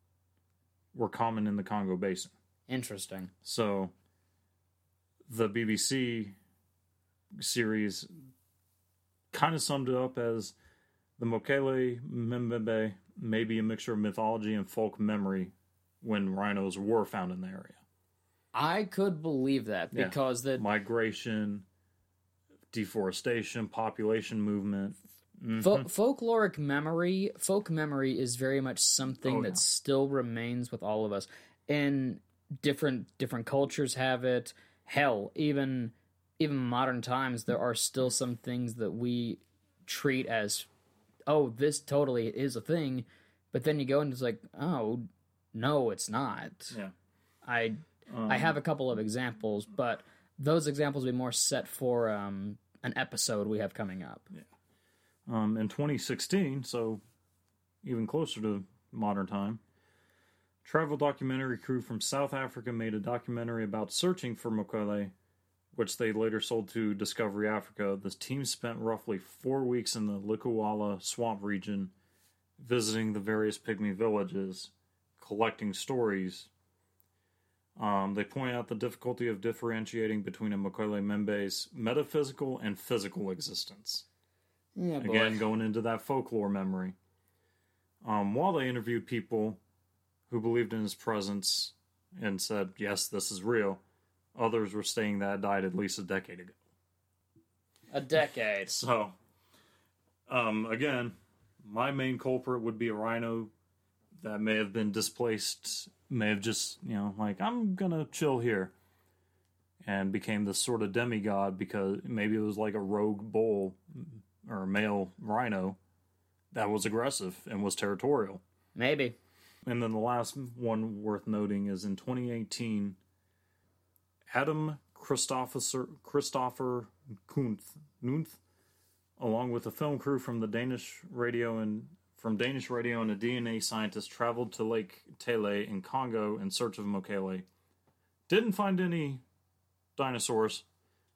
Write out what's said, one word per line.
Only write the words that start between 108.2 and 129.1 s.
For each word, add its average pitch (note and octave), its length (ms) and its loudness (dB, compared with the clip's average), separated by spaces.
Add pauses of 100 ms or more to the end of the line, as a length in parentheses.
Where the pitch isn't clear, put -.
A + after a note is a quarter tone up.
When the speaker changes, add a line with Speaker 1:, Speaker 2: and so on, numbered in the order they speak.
Speaker 1:
here," G#2 340 0 (1120)
and G2 240 0
became G#2 340 0
this G2 140 0
sort A2+ 240 2
of G2+ 80 -2
demigod G2+ 680 2
because G2 460 -2
maybe A2 320 0
it A2 60 2
was, G#2+ 180 -2
like, G#2+ 160 0
a G#2+ 40 0
rogue G#2 520 0
bull G#2 440 2 (760)
or G2 140 -4
a F#2+ 40 -2
male G2+ 520 2
rhino G#2+ 560 0 (800)
that G#2+ 160 2
was G#2+ 160 2
aggressive A2 560 0 (100)
and G2+ 100 -2
was G2+ 140 2
territorial. G2+ 640 2 (320)
Speaker 2:
Maybe. B2+ 440 2 (480)
Speaker 1:
And A#2+ 180 0
then A2+ 80 0
the A2 80 0
last A#2+ 380 0 (180)
one A2 480 -2
worth G#2 240 -2
noting G#2 400 0
is F#2+ 160 -2
in G2 140 -2
twenty B2 340 -4
eighteen, G#2+ 640 -2 (1400)
Adam D3+ 460 0 (140)
Christopher, B2+ 960 -2 (140)
Christopher B2+ 840 -2 (400)
Kuntz, A#2+ 460 -2 (300)
Nunth, C#3+ 320 -2 (840)